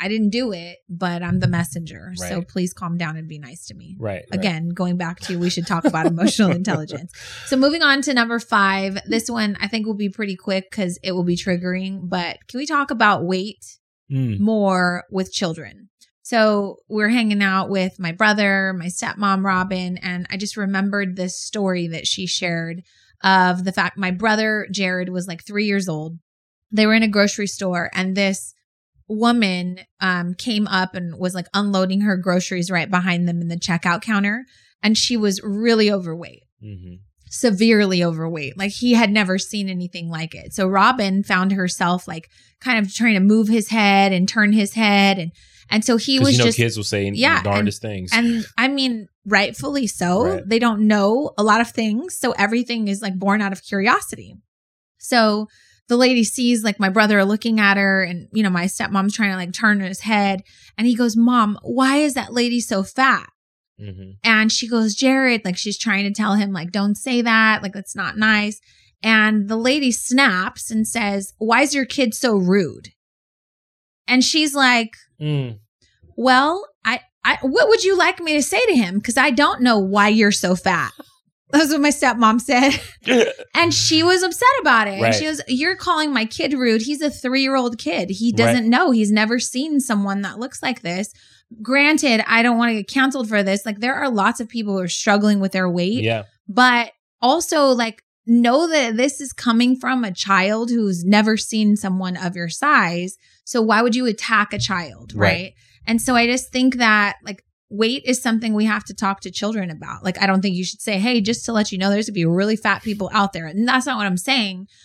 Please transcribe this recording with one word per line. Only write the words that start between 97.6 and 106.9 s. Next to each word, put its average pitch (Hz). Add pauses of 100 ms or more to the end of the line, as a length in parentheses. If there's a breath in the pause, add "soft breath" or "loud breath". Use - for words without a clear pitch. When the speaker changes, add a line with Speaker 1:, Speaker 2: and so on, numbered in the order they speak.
Speaker 1:
like, 233 (240)
know 240
that 262
this 277
is 269
coming 247
from 254
a 202
child 202
who's 202
never 214
seen 214
someone 185
of 185
your 175
size. 185 (280 soft breath)
So 240
why 220
would 240
you 254
attack 208
a 208
child, -
Speaker 2:
Right. 208
Speaker 1:
right? 175 (320 soft breath)
And 226
so 254
I 233
just 247
think 254
that, 214